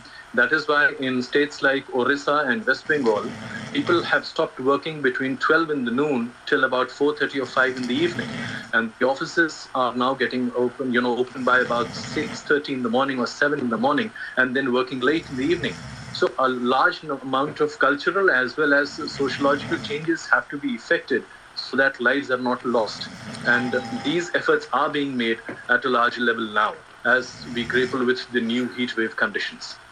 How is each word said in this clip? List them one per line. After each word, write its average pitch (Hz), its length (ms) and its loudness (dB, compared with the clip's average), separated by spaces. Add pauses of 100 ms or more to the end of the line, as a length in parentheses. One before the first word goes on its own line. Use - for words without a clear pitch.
(340)
That 120 160 4
is 151 160 2
why 147 320 4
in 127 240 0
states 147 380 0
like 135 340 0
Orissa 143 520 2
and 113 180 0
West 127 240 -2
Bengal, 117 420 2 (400)
people 156 320 2
have - 220 0
stopped - 340 -4
working 143 440 0
between 131 340 0
twelve 160 320 4
in 139 160 -2
the 117 60 -2
noon 123 420 0 (140)
till 139 180 2
about 127 260 0
four 147 240 2
thirty 139 240 -4
or 127 60 -2
five 131 320 0
in 127 100 -4
the 120 80 0
evening. 156 360 -2 (420)
And 113 260 2
the 123 80 2
offices 156 680 0
are 123 200 2
now 127 200 2
getting 123 420 -2
open, 123 340 0
you 120 120 2
know, 123 160 0
open 127 260 -2
by 123 160 4
about 120 340 0
six - 460 -6
thirty 147 320 0
in 127 100 -4
the 120 60 -2
morning 131 300 0
or 120 80 0
seven 147 340 0
in 123 80 0
the 113 80 0
morning, 123 340 2 (280)
and 127 180 2
then 135 160 0
working 127 280 0
late 156 280 0
in 135 80 -10
the 127 60 -2
evening. 143 320 0 (400)
So - 240 0
a 131 100 4
large 131 560 2
n-, 151 60 -6
amount 135 500 -2
of 147 180 0
cultural 170 520 2
as 127 260 2
well 147 160 2
as 143 180 2
sociological 139 880 0
changes 156 500 -4
have - 180 2
to 147 80 -8
be 143 120 -4
effected 123 560 -2 (320)
so - 200 -8
that 135 240 2
lives 135 300 2
are 127 80 2
not 123 260 -2
lost. 117 460 0 (340)
And 123 340 2 (240)
these 165 320 0
efforts 147 380 2
are 139 160 2
being 143 260 -2
made 113 260 0 (280)
at 123 160 2
a 131 60 0
large 120 260 2
level 117 280 0
now 104 300 0 (300)
as 123 400 0 (100)
we 120 100 -2
grapple 127 420 0
with 123 260 0
the 120 80 2
new 120 280 0
heat 120 280 -4
wave 110 180 0
conditions. - 600 -4 (160)